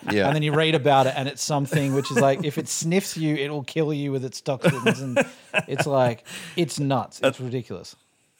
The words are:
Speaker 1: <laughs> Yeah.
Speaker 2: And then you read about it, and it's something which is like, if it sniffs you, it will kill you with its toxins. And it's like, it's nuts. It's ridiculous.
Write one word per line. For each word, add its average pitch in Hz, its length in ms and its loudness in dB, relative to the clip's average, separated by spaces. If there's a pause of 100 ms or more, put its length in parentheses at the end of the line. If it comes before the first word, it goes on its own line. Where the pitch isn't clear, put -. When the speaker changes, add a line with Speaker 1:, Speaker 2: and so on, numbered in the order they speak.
Speaker 1:
<laughs> - 60 -2
Yeah. 101 160 4
Speaker 2:
And 147 80 2
then 151 80 2
you 151 100 0
read 160 220 4
about 135 320 4
it, 131 80 0
and 135 140 -4
it's 139 120 -10
something 139 520 0
which 139 180 0
is 139 80 0
like, 139 240 4
if 147 140 -2
it 147 100 -4
sniffs 175 480 -2
you, 156 220 0
it 139 120 -2
will 147 140 -6
kill 156 300 -2
you 143 180 -4
with 131 140 -4
its - 160 -12
toxins. 131 580 0
And 135 260 0 (440)
it's 139 180 -2
like, 127 380 2 (320)
it's 170 200 0
nuts. 135 460 -2
It's 131 160 2
ridiculous. 117 560 -8 (440)